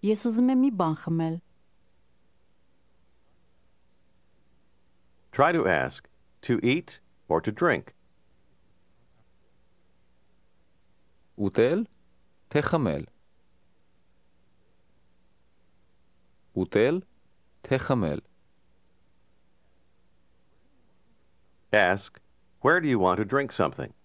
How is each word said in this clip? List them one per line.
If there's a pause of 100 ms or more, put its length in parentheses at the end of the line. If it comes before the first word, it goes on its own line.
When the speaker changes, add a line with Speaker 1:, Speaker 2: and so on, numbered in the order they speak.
Speaker 1:
Ես
ուզում
եմ
մի (100)
բան
խմել։ (4000)
Speaker 2:
Try
to
ask, (360)
to
eat (300)
or
to
drink. (3500)
Speaker 3:
Ուտել, (720)
թե
խմել։ (3500)
Ուտել, (680)
թե
խմել։ (3500)
Speaker 2:
Ask, (400)
where
do
you
want
to
drink
something? (120)